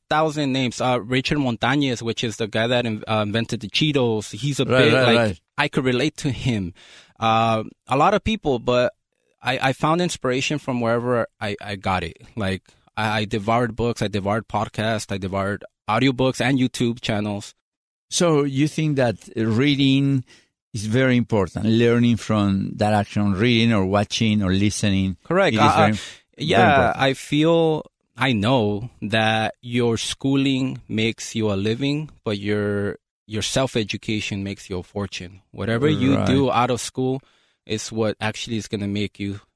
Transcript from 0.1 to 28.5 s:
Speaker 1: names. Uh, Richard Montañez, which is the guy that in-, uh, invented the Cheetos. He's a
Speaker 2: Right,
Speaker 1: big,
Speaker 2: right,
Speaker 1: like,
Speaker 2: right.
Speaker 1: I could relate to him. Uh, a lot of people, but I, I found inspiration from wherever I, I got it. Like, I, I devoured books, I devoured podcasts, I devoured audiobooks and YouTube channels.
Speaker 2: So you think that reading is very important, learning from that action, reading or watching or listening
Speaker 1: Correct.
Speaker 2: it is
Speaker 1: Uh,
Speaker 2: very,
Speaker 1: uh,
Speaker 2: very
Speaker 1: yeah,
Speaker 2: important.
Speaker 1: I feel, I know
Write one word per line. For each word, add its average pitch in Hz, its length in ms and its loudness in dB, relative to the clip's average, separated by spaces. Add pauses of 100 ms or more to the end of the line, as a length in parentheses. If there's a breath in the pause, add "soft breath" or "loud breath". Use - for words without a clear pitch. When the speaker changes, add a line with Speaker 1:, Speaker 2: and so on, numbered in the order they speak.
Speaker 1:
names. 127 300 -2
Uh, 123 200 0
Richard 127 360 -2
Montañez, 127 640 0
which 117 240 -4
is 110 120 -4
the 113 100 -4
guy 110 200 0
that 123 180 0
in-, 107 220 -4
uh, 107 180 0
invented 113 360 -4
the 104 80 -10
Cheetos. 123 640 0
He's 123 260 -4
a 135 60 0
Speaker 2:
Right, 123 180 4
Speaker 1:
big, 117 100 6
Speaker 2:
right, 127 120 4
Speaker 1:
like, 117 120 4
Speaker 2:
right. 110 240 0 (160)
Speaker 1:
I 147 120 0
could 139 160 -2
relate 127 320 0
to 151 140 -4
him. 107 420 -4 (480 loud breath)
Uh, 113 420 2 (240)
a 123 80 0
lot 165 180 4
of 202 100 0
people, 156 360 -2
but 123 340 2 (480)
I, 131 280 -2
I 131 40 0
found 160 280 0
inspiration 139 580 -2
from 123 220 -4
wherever 117 440 0 (140)
I, 104 220 -4
I 101 160 -10
got 95 260 -2
it. 82 140 -10 (180)
Like, 95 280 -4 (340)
I, 107 240 -2
I 110 40 -2
devoured 113 520 -2
books, 117 240 -2
I 107 80 -2
devoured 101 400 -2
podcasts, 110 600 -4
I 101 80 -4
devoured 98 460 -4 (260)
audiobooks 127 520 0
and 127 180 0
YouTube 120 400 -2
channels. 104 560 -4 (560)
Speaker 2:
So 156 320 4
you 139 240 0
think 151 300 -2
that 120 200 2 (180)
reading 135 880 2 (500 soft breath)
is 104 120 -6
very 123 320 2
important, 101 480 0
learning 117 520 4
from 101 580 0
that 107 180 0
action, 101 400 0
reading 117 400 4
or 98 120 2
watching 104 580 2
or 92 100 2
listening 95 720 0
Speaker 1:
Correct. 170 320 2
Speaker 2:
it 107 40 2
is - 40 6
Speaker 1:
Uh, 147 140 4
Speaker 2:
very, 151 140 4
Speaker 1:
uh, - 40 0 (420 loud breath)
Speaker 2:
very - 100 -6
Speaker 1:
yeah, - 220 6
Speaker 2:
important. 131 400 4
Speaker 1:
I 135 40 0
feel, 156 720 2 (320)
I 131 160 2
know 107 560 2 (120)